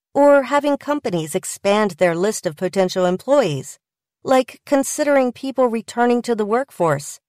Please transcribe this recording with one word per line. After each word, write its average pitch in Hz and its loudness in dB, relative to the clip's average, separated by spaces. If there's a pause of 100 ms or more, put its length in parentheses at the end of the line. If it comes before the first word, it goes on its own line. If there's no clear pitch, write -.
(140)
or 277 6
having 285 0
companies 175 -6
expand 202 -2
their 170 0
list 196 -2
of 156 -6
potential 185 0
employees, 180 0 (460)
like - 0
considering 277 0
people 262 -2
returning 240 -2
to 240 -2
the 214 -4
workforce 180 -4